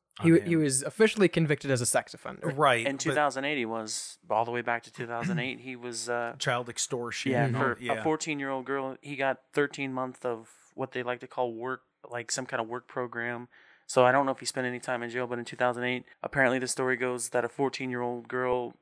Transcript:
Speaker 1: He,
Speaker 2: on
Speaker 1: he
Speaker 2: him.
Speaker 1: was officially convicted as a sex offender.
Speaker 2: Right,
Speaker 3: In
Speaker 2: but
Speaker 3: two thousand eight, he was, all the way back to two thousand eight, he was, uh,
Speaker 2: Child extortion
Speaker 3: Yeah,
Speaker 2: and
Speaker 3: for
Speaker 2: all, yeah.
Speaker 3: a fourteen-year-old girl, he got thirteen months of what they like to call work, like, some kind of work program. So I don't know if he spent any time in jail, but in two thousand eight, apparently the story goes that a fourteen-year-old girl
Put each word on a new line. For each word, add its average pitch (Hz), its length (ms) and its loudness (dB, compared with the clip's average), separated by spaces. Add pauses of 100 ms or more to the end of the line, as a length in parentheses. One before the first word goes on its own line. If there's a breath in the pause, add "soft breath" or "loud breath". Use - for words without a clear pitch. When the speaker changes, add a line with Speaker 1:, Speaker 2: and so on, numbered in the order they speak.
(220)
Speaker 1:
He, 165 100 6
Speaker 2:
on 165 140 6
Speaker 1:
he 170 80 0
Speaker 2:
him. 160 60 4
Speaker 1:
was 139 220 2
officially 196 460 4
convicted 147 420 0
as 127 100 4
a 120 60 0
sex - 280 2
offender. - 340 -8
Speaker 2:
Right, 135 380 4
Speaker 3:
In 139 100 0
Speaker 2:
but - 40 -8
Speaker 3:
two 160 120 0
thousand 139 320 2
eight, 147 140 -2
he 117 80 0
was, 110 520 -6 (120)
all 110 140 4
the 117 60 -4
way 120 120 -2
back 117 220 -2
to - 80 -20
two 120 140 -8
thousand 117 320 -4
eight, 120 220 -4
he 127 160 -12
was, 117 320 -8
uh, 120 300 -2
Speaker 2:
Child 123 300 -2
extortion 120 640 -4
Speaker 3:
Yeah, 123 120 4
Speaker 2:
and 123 120 2
Speaker 3:
for 135 180 2
Speaker 2:
all, - 60 -4
yeah. 123 200 -2
Speaker 3:
a - 20 -4
fourteen-year-old 143 600 -2
girl, 131 360 -4
he 143 160 -10
got 131 220 0 (140)
thirteen 143 400 0
months 127 320 -6
of 113 260 -4 (240)
what 131 180 -6
they 127 100 -4
like 120 180 -4
to 127 60 -14
call 123 280 -2
work, 123 280 -6 (280)
like, 120 200 -8
some 127 160 -4
kind 127 140 -2
of 113 80 -4
work 120 200 -8
program. 120 600 -6 (380 soft breath)
So 127 200 6
I 127 60 8
don't 139 120 6
know 131 80 2
if - 60 -8
he 120 80 -12
spent 127 220 -2
any 123 100 -4
time 120 240 -4
in 117 80 -6
jail, 123 160 -2
but 120 140 -4
in 117 40 -6
two - 120 -12
thousand 123 280 2
eight, 123 200 -2 (180 soft breath)
apparently 131 380 4
the 127 80 -2
story 127 280 0
goes 123 340 -2
that 120 140 2
a 120 40 -2
fourteen-year-old 123 800 -2
girl 123 540 -2